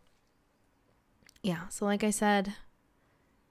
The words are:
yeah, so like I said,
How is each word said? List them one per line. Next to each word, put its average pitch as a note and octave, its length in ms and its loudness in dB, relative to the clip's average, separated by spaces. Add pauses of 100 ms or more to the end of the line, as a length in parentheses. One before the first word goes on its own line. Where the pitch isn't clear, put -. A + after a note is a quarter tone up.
(1400)
yeah, F3 260 -4
so - 160 -8
like G3+ 220 0
I G#3+ 40 2
said, G3+ 440 2 (960)